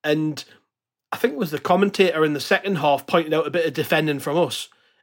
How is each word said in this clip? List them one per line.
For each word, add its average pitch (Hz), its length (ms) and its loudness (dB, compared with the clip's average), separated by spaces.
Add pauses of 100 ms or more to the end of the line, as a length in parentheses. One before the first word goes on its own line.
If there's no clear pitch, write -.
and 156 400 -2 (720)
I - 20 -4
think 277 160 0
it 277 60 -8
was 170 120 -4
the 147 80 -4
commentator 185 680 2
in 151 80 2
the 139 80 -4
second 190 340 0
half 143 320 0
pointed 160 260 0
out 156 140 2
a 139 40 -8
bit 165 140 0
of 147 80 -2
defending 151 460 0
from 151 180 -2
us. 143 300 -2 (360)